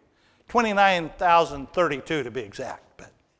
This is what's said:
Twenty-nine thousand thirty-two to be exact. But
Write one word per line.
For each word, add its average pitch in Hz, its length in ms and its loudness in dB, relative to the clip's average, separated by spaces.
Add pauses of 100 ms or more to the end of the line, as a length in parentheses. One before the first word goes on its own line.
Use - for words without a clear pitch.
(480)
Twenty-nine 196 720 2
thousand 160 540 2
thirty-two 151 500 -2
to 120 80 -10
be 123 100 -8
exact. - 560 -12
But - 140 -20 (300)